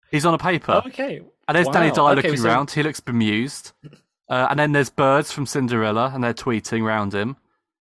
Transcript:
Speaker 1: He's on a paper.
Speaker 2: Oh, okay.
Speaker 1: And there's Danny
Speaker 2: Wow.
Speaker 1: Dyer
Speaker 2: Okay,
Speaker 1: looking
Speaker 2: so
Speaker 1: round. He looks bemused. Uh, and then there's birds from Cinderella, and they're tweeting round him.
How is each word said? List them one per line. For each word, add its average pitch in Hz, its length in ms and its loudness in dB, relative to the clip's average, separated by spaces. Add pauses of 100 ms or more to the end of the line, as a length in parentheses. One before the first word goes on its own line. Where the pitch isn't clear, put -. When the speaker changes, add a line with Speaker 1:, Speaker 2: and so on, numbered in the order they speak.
(120)
Speaker 1:
He's 147 140 0
on 170 80 4
a 160 40 0
paper. 156 460 0
Speaker 2:
Oh, - 40 -10
okay. 262 340 -10 (260)
Speaker 1:
And 151 80 0
there's 170 120 4
Danny 160 220 2
Speaker 2:
Wow. 135 60 -2
Speaker 1:
Dyer 143 240 6
Speaker 2:
Okay, 156 100 0
Speaker 1:
looking 143 120 -2
Speaker 2:
so 113 60 2
Speaker 1:
round. 127 240 2
He 151 120 -2
looks 151 160 -4
bemused. 113 760 -2 (560)
Uh, 127 200 0
and 143 100 0
then 151 120 2
there's 143 200 2
birds 139 400 2
from 143 140 -6
Cinderella, 120 680 -2
and 131 100 -4
they're 117 100 -2
tweeting 113 520 -4
round 107 280 -2
him. 107 220 -4 (480)